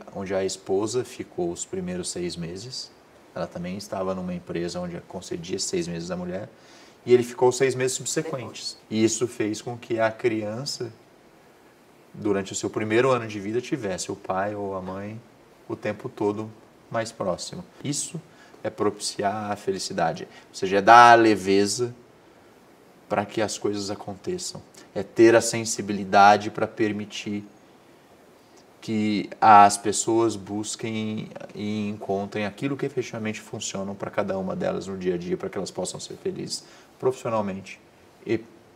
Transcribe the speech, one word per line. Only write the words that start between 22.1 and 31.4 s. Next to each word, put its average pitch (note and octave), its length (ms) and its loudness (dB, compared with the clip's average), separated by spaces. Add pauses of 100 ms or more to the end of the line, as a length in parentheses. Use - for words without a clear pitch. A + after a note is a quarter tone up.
pra G#2 160 0
que G2+ 160 -6
as G#2 160 -2
coisas G#2 340 -4
aconteçam. G#2 680 -10 (340)
É G#2 80 -4
ter A2+ 340 8
a A2+ 40 8
sensibilidade G#2 1080 4
pra - 160 -2
permitir G#2 800 -4 (1300)
que G#2+ 500 -2 (100)
as G#2 380 10
pessoas A2+ 580 0
busquem G#2+ 920 -6 (240)